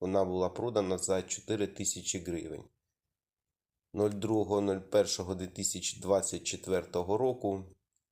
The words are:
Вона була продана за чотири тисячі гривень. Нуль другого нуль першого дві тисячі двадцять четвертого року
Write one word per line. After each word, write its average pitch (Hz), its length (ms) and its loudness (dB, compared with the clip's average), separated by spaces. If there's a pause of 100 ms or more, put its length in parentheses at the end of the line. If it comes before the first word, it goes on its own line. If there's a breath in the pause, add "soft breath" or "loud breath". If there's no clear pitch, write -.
Вона 95 240 4
була 92 240 2
продана 104 500 0
за 95 240 0
чотири 104 440 -2
тисячі 95 520 -4
гривень. 82 460 -6 (1300)
Нуль 104 160 4
другого 104 500 2
нуль 98 180 2
першого 95 560 2
дві 92 120 -4
тисячі 90 540 -6
двадцять 90 440 2
четвертого 90 720 0
року 107 460 0 (480)